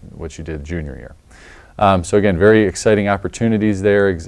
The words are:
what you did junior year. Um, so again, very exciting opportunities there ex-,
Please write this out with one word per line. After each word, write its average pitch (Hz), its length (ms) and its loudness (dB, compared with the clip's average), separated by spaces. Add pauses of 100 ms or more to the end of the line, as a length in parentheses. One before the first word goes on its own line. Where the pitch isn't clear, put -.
(160)
what 78 220 -14
you 82 60 -16
did 78 200 -12
junior 76 320 -10
year. 60 200 -20 (640)
Um, 95 260 2
so 104 140 0
again, 98 200 2
very 107 260 6
exciting 101 440 0
opportunities 101 760 -2
there 101 280 4
ex-, 82 180 -6